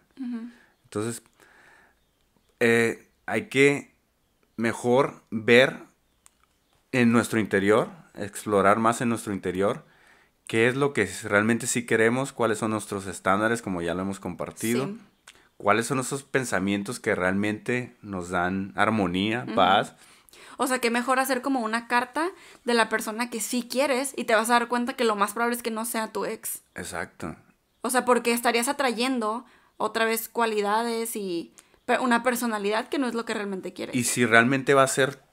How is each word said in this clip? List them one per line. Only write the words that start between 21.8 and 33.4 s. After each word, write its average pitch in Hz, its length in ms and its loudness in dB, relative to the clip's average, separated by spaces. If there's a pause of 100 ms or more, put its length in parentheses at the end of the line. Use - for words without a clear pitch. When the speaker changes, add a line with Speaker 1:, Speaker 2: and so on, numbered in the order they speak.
Speaker 1:
carta 254 400 -2 (360)
de 240 100 0
la 226 140 2
persona 226 420 -4
que 226 100 -8
sí 240 300 -4
quieres 269 460 0
y - 80 -6
te 233 100 2
vas 220 160 2
a 240 40 4
dar 233 140 2
cuenta 240 260 -2
que 247 100 -2
lo 214 120 2
más 202 160 -2
probable 233 240 -2
es 240 60 -10
que 233 80 -4
no 220 140 -6
sea 220 280 -6
tu 196 120 -4
ex. - 380 -8 (120)
Speaker 2:
Exacto. 87 640 -10 (460)
Speaker 1:
O 240 80 -4
sea, 247 140 0
porque 240 280 2
estarías 233 360 0
atrayendo 247 760 -2 (320)
otra 214 280 -2
vez 220 240 -2
cualidades 226 880 -2
y 185 360 -6 (340)
pe-, 247 140 2
una 240 240 2
personalidad 233 640 -2
que 339 100 -4
no 269 80 0
es 233 80 -6
lo 226 100 -4
que 226 100 -6
realmente 196 380 -8